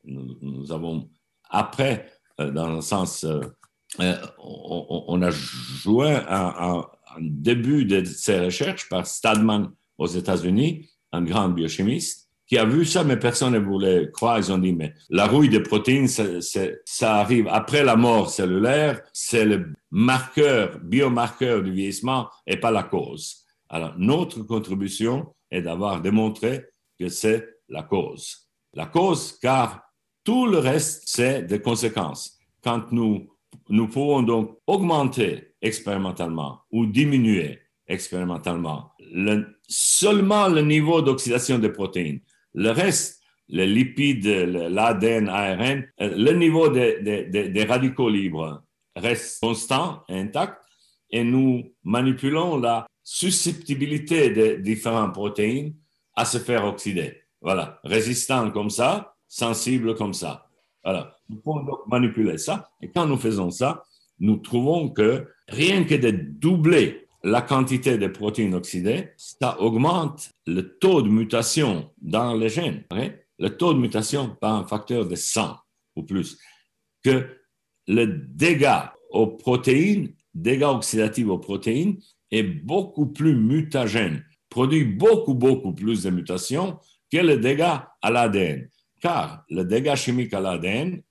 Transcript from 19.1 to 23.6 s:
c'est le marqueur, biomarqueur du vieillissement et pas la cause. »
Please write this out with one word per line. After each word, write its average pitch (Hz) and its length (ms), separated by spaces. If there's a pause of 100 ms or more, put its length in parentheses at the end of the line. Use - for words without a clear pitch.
c'est 113 340
le 92 280 (160)
marqueur, 127 880
biomarqueur 120 840
du 95 80
vieillissement 98 580 (160)
et 95 120
pas 117 140
la 101 120
cause. » 78 640 (240)